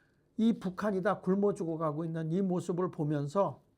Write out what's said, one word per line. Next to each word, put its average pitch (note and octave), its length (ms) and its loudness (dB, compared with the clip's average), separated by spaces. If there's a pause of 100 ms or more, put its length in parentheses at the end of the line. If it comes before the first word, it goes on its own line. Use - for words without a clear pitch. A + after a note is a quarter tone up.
(380)
이 A3 200 4
북한이 F#3+ 440 -2
다 F#3 180 0
굶어 G3 340 2
죽어가고 D#3+ 500 -2
있는 D#3+ 280 -4
이 F#3 80 2
모습을 F3+ 500 0
보면서, D3 680 0 (180)